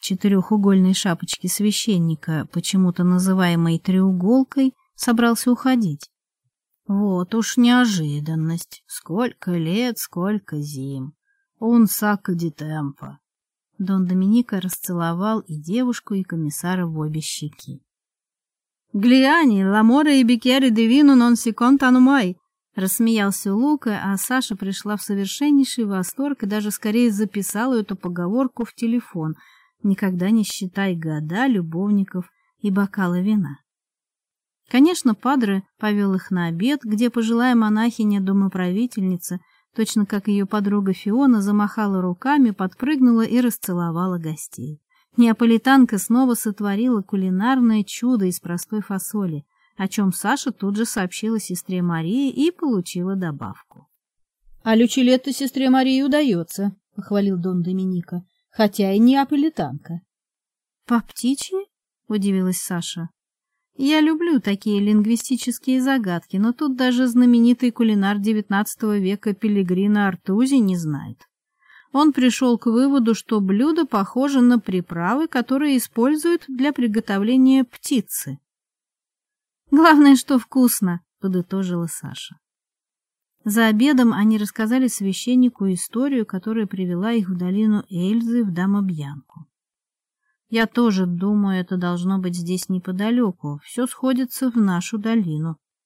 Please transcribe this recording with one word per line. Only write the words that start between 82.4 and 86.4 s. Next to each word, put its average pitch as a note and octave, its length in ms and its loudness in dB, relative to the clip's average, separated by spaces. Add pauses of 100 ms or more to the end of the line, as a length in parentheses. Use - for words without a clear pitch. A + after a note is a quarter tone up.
За A3 240 2
обедом A#3+ 460 4
они G#3+ 240 2
рассказали A3+ 500 -2
священнику A3 840 0
историю, A#3+ 540 -2
которая G#3+ 420 -6